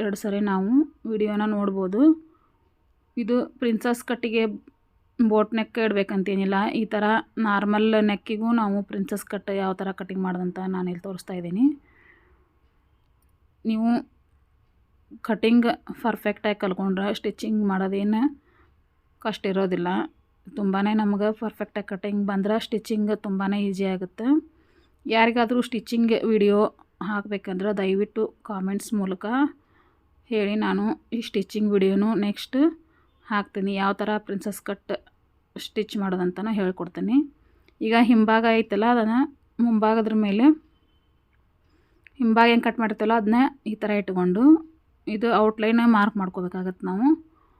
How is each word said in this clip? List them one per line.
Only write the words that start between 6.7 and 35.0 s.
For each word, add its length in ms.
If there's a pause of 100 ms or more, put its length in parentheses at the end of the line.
ಈ 20 (120)
ಥರ 100 (420)
ನಾರ್ಮಲ್ 420 (220)
ನೆಕ್ಕಿಗೂ 380 (120)
ನಾವು 160 (140)
ಪ್ರಿನ್ಸಸ್ 420
ಕಟ್ 280
ಯಾವ 200
ಥರ 200
ಕಟಿಂಗ್ 260
ಮಾಡೋದಂತ 320 (160)
ನಾನು 180
ಇಲ್ಲಿ 140
ತೋರಿಸ್ತಾ 340
ಇದ್ದೀನಿ. 260 (2000)
ನೀವು 200 (1400)
ಕಟಿಂಗ್ 380 (360)
ಪರ್ಫೆಕ್ಟಾಗಿ 640
ಕಲ್ತ್ಕೊಂಡ್ರೆ 440 (120)
ಸ್ಟಿಚಿಂಗ್ 500
ಮಾಡೋದೇನು 500 (1000)
ಕಷ್ಟ 220 (100)
ಇರೋದಿಲ್ಲ. 340 (680)
ತುಂಬಾ 220 (240)
ನಮ್ಗೆ 260 (140)
ಪರ್ಫೆಕ್ಟಾಗಿ 500
ಕಟಿಂಗ್ 280 (100)
ಬಂದ್ರೆ 260 (100)
ಸ್ಟಿಚಿಂಗ್ 420 (180)
ತುಂಬಾ 180 (240)
ಈಸಿ 240
ಆಗುತ್ತೆ. 340 (880)
ಯಾರಿಗಾದ್ರೂ 540
ಸ್ಟಿಚಿಂಗ್ 440 (200)
ವಿಡಿಯೋ 260 (480)
ಹಾಕ್ಬೇಕಂದ್ರೆ 640 (100)
ದಯವಿಟ್ಟು 420 (260)
ಕಾಮೆಂಟ್ಸ್ 500
ಮೂಲಕ 280 (1040)
ಹೇಳಿ, 240 (100)
ನಾನು 180 (340)
ಈ 20 (100)
ಸ್ಟಿಚಿಂಗ್ 460
ವಿಡಿಯೋನು 340 (160)
ನೆಕ್ಸ್ಟ್ 340 (680)
ಹಾಕ್ತೀನಿ. 460 (100)
ಯಾವ 180
ಥರ 100 (160)
ಪ್ರಿನ್ಸಸ್ 400
ಕಟ್ 260 (760)